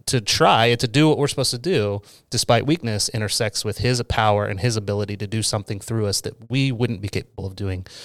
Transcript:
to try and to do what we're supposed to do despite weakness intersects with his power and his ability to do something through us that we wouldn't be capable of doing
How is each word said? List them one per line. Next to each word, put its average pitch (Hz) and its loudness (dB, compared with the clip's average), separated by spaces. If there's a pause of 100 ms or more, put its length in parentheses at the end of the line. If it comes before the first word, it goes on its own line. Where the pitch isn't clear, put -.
to 127 0
try 143 4
and 120 4
to - 0
do 139 4
what 147 4
we're 139 2
supposed - -2
to 131 -4
do 113 0 (280)
despite 117 2
weakness 117 0
intersects 107 -2
with 107 -4
his 123 0
power 104 2
and 101 -4
his 117 0
ability 104 -4
to 104 -8
do 110 -2
something 107 -4
through 113 -2
us 98 -2
that 110 -12
we 135 2
wouldn't 117 -2
be 101 -6
capable - -8
of 95 -10
doing 92 -6 (200)